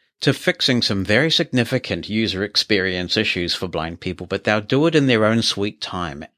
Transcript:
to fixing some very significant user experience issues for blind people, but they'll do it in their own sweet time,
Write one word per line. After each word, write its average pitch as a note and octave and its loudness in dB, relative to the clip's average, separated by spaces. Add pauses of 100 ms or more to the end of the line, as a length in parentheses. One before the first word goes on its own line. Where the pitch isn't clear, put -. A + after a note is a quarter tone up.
(220)
to C#3 4
fixing C3 0
some G2 0
very B2+ 2
significant B2 -2
user G2+ -2
experience F#2 0
issues F2+ 0
for F#2 -6
blind E2 -6
people, F2+ -8
but G2 -4
they'll G#2+ 2
do C3 0
it E3 2
in C#3+ 4
their A2+ 4
own A2 4
sweet - -2
time, D#2+ -8 (120)